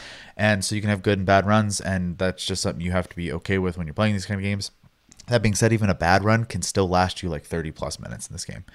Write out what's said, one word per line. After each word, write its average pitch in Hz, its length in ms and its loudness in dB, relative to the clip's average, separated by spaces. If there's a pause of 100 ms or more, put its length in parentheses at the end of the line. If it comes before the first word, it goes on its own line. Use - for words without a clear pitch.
(360)
and 104 280 2
so - 120 -4
you 104 40 -2
can 104 100 0
have 98 120 0
good 104 160 2
and 92 80 -2
bad 98 200 6
runs, 104 340 2
and 90 380 -2
that's 92 280 -2
just 92 160 -4
something 82 180 -4
you 90 120 -2
have 90 160 0
to - 80 -16
be 85 160 -4
okay 95 260 -2
with 92 180 -2
when 87 120 -6
you're 73 60 -12
playing 107 200 0
these 95 120 -6
kind 104 120 -4
of 95 60 -6
games. 101 260 -4 (560)
That 117 160 2
being 104 140 2
said, 113 160 4
even 107 180 2
a 90 40 4
bad 92 300 4
run 113 200 4
can 87 180 -6
still 98 260 0
last 90 340 2
you, 90 60 -4
like, 76 160 -4
thirty 78 280 -6
plus - 260 -8
minutes - 300 -12
in - 40 -14
this - 120 -10
game. 80 200 -14 (100)